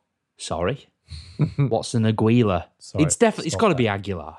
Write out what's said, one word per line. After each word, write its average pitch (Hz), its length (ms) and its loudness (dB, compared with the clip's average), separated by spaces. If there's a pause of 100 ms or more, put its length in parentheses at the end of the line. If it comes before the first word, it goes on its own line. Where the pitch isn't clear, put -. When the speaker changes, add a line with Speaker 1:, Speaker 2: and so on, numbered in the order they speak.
(380)
Speaker 1:
"Sorry, 87 500 -6 (380)
Speaker 2:
<laughs> - 320 -4
Speaker 1:
what's 120 380 -2
an 113 100 2
Aguila?" 110 640 2 (100)
Speaker 2:
Sorry, - 260 -2
Speaker 1:
It's 151 120 0
definitely, 220 320 0
it's 165 80 -4
Speaker 2:
stop - 60 -2
Speaker 1:
gotta 208 120 4
Speaker 2:
that. 139 60 0
Speaker 1:
be 117 80 2
Aguilar. 98 520 -6